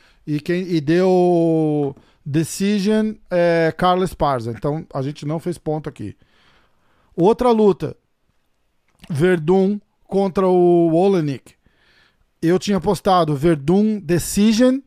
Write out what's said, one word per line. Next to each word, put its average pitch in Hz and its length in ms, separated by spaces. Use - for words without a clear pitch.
E 147 140
quem, 175 220
e 175 180
deu 165 1160
decision 202 880
é 170 460
Carla 180 280
Esparza. 135 460
Então, 147 420
a 139 100
gente 147 220
não 151 140
fez 170 180
ponto 151 320
aqui. 104 280
Outra 233 340
luta. 208 460
Verdun 185 720
contra 190 420
o 175 460
Olenek. 165 600
Eu 175 160
tinha 202 200
apostado 175 560
Verdun 170 640
decision. 214 880